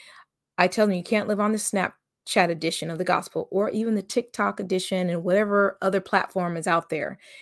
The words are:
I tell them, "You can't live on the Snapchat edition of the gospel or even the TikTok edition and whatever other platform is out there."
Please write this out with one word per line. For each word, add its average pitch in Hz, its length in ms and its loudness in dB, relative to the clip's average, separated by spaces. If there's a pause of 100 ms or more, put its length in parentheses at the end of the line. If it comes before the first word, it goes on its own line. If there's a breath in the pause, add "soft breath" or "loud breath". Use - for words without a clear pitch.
(580 loud breath)
I 180 120 6
tell 214 180 2
them, 190 80 0
"You 175 80 -4
can't 214 240 0
live 208 140 0
on 208 100 0
the 220 60 0
Snapchat - 920 -2
edition 165 400 -4
of 165 80 -6
the 180 60 -2
gospel 175 480 -2
or 202 200 0
even 220 240 0
the 196 60 0
TikTok 202 600 -4
edition 185 480 -2
and 170 140 -2
whatever 202 580 2
other 190 180 2
platform 180 560 -2
is 165 120 -6
out 170 220 2
there." - 280 -4 (240 loud breath)